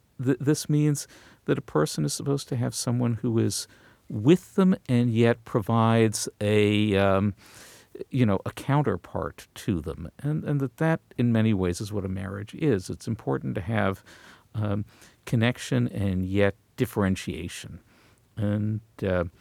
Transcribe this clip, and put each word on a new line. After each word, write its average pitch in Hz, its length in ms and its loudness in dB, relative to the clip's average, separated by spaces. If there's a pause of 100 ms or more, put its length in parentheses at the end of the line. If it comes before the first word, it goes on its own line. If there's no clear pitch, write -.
(200)
th-, 127 200 0
this 147 280 0
means 151 380 2 (380)
that 139 120 0
a 143 60 -4
person 151 420 -2
is 143 80 -2
supposed 139 360 -4
to 135 80 -4
have 120 180 -2
someone 120 480 -2
who 113 160 0
is 107 300 -2 (420)
with 123 440 2
them 190 200 4 (140)
and 123 220 2
yet 117 340 4
provides 113 840 2 (100)
a, 104 560 2
um, 98 380 4 (760)
you 123 160 2
know, 98 220 2
a - 60 -8
counterpart 98 1040 -4
to 85 280 -4
them. 80 260 -10 (140)
And, 151 220 -4
and 147 160 -2
that 131 180 -6
that 160 220 0 (180)
in 120 120 2
many 110 220 4
ways 90 300 0
is 101 100 -10
what 98 140 -4
a - 20 -4
marriage 95 460 -8
is. 120 340 0
It's - 180 -10
important 131 500 -4
to 104 40 -6
have, 98 420 0 (520)
um, 104 320 -2 (400)
connection 120 640 0
and 95 360 -2
yet 98 300 2 (240)
differentiation. 95 1040 -4 (580)
And, 107 420 -2 (260)
uh, 90 180 2 (160)